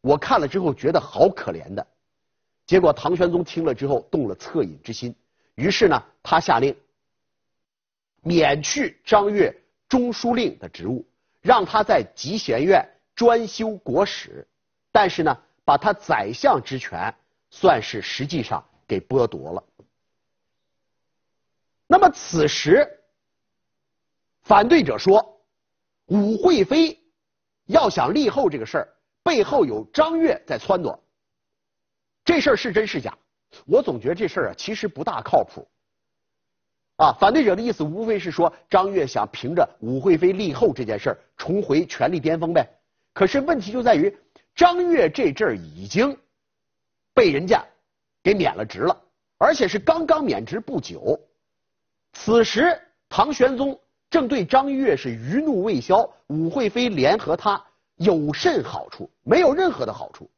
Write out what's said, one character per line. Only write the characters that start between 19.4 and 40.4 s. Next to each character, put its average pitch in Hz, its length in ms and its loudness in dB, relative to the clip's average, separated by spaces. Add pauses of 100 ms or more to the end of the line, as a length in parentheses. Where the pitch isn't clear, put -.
了。 95 120 -10 (2250)
那 359 100 6
么 392 120 8
此 160 360 -2
时， 175 420 2 (1500)
反 208 260 4
对 294 160 4
者 127 120 -4
说， 196 460 0 (640)
武 202 340 0
惠 294 240 4
妃 311 320 0 (720)
要 240 240 4
想 147 240 -2
立 285 160 2
后 262 180 0
这 147 100 -4
个 110 60 -6
事 147 140 -6
儿， - 160 -8 (300)
背 311 180 2
后 285 220 2
有 110 280 -6
张 330 280 0
悦 330 260 0
在 131 100 -6
撺 185 240 -2
掇。 147 160 -6 (1300)
这 339 180 0
事 285 100 0
儿 226 60 4
是 240 140 -6
真 214 160 -2
是 165 140 -8
假？ - 160 -12 (500)
我 208 160 4
总 143 160 -4
觉 110 100 -4
得 170 60 0
这 185 140 -4
事 185 120 -6
儿 113 100 -2
啊， 85 60 -14
其 - 180 -10
实 214 120 -8
不 151 160 -8
大 160 200 -6
靠 - 200 2
谱。 - 240 -12 (1300)
啊， 147 220 4
反 202 140 4
对 294 120 2
者 190 120 2
的 220 60 -8
意 233 100 -4
思 - 100 -6
无 165 220 -6
非 220 140 -2
是 180 120 -8
说， 165 220 0 (160)
张 196 240 2
悦 170 140 0
想 110 260 -4
凭 - 220 -8
着 175 140 2 (120)
武 123 180 -4
惠 165 180 4
妃 180 160 2
立 185 200 -4